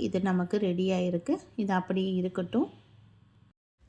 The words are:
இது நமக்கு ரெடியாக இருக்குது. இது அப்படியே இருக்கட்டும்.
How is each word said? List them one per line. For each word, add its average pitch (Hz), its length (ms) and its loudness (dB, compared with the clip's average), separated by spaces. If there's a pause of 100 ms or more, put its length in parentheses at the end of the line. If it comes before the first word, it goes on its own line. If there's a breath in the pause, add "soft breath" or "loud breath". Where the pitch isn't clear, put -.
இது 190 180 -2
நமக்கு 185 380 2
ரெடியாக 185 500 0
இருக்குது. 175 340 -2 (140)
இது 196 160 -2
அப்படியே 190 400 0
இருக்கட்டும். 185 520 0 (1200)